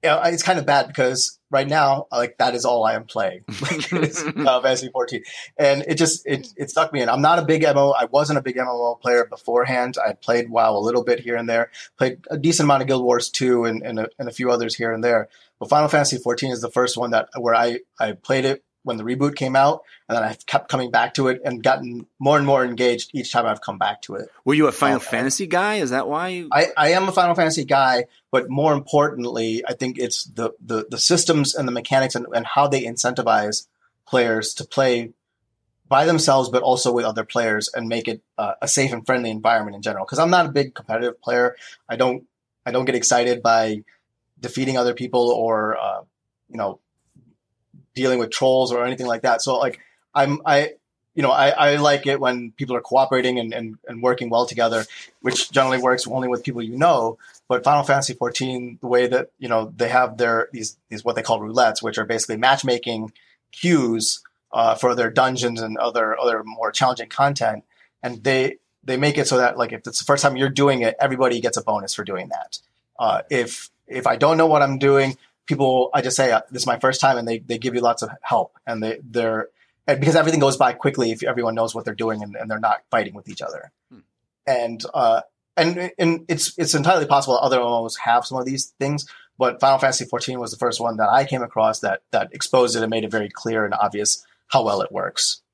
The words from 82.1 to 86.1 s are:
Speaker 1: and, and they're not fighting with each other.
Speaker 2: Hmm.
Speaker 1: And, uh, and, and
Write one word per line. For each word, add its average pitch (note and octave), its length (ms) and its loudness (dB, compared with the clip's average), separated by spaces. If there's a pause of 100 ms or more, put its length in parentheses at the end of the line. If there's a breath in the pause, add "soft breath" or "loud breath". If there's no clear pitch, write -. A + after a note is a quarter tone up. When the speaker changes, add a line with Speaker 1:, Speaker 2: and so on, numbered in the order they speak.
Speaker 1:
and, G2+ 120 -14
and A2 140 -10
they're A2 100 -4
not G#2+ 300 -2
fighting G2+ 260 -2
with - 120 -20
each G2+ 140 -14
other. - 300 -12 (200)
Speaker 2:
Hmm. A#2 80 -20 (480)
Speaker 1:
And, A#2 460 -2
uh, A#2 280 2 (360)
and, F3 400 0
and E3 320 0